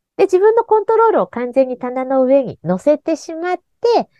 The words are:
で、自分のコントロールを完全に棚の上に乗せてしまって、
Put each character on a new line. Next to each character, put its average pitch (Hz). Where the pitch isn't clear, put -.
で、 -
自 370
分 427
の 466
コ 440
ン 403
ト 453
ロ 453
ー -
ル 294
を 180
完 247
全 262
に 254
棚 254
の 262
上 269
に 208
乗 180
せ 294
て 320
し -
ま 349
っ 359
て、 -